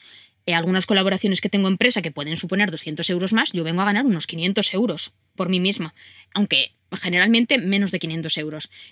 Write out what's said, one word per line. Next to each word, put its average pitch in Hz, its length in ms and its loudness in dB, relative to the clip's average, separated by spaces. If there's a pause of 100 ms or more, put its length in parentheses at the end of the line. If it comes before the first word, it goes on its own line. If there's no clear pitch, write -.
(460)
eh, 170 100 0
algunas 180 300 0
colaboraciones 190 540 2
que - 80 -2
tengo 196 220 2
en 190 60 2
empresa 240 260 2
que 160 100 -6
pueden 147 240 -6
suponer 190 340 -2
doscientos 156 400 -4
euros 185 220 0
más, 220 220 2
yo 170 100 -2
vengo 165 180 0
a 202 40 2
ganar 208 200 2
unos 180 220 0
quinientos 185 460 -2
euros 190 400 -2 (240)
por 185 100 -2
mí 180 140 2
misma, 185 340 -2 (380)
aunque 170 400 2 (180)
generalmente 214 680 2
menos 196 320 0
de 180 80 -2
quinientos 160 380 -4
euros. 151 320 -8 (220)